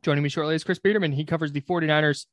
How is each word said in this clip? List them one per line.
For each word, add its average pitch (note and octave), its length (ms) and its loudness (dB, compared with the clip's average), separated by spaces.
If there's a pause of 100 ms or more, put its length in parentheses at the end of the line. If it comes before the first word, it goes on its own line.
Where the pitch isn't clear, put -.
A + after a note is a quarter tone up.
Joining D3 200 2
me D3 60 0
shortly D#3 260 -2
is D#3+ 100 -4
Chris F3+ 140 -2
Biederman. G3 360 2
He D3+ 100 -2
covers D#3 260 -2
the C#3+ 100 -4
forty-niners D3+ 720 0